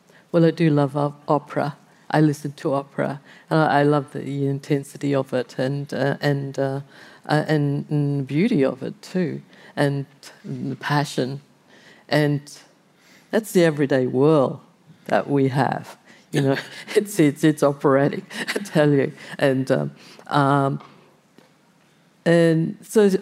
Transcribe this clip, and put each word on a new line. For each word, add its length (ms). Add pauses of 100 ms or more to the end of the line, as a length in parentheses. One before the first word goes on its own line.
(320)
well, 140
I 60
do 180
love 260
op-, 320
opera. 480 (360)
I 100
listen 320
to 200
opera, 460 (300)
and 100
I, 200
I 40
love 300
the 340
intensity 680
of 180
it, 240
and, 360
uh, 280
and, 380
uh, 220 (460)
uh, 200
and, 420
and 320
the 20
beauty 400
of 200
it 180
too, 400 (340)
and 300 (380)
the 320
passion, 680 (680)
and 340 (920)
that's 200
the 120
everyday 440
whirl 540 (440)
that 240
we 200
have. 480 (380)
You 60
know, 160 (180)
<laughs> 200
it's, 240
it's, 260
it's 180
operatic, 600 (160)
<laughs> 160
I 40
tell 320
you. 220 (260)
And, 320
um, 200 (360)
um, 540 (1400)
and 560
so 280 (120)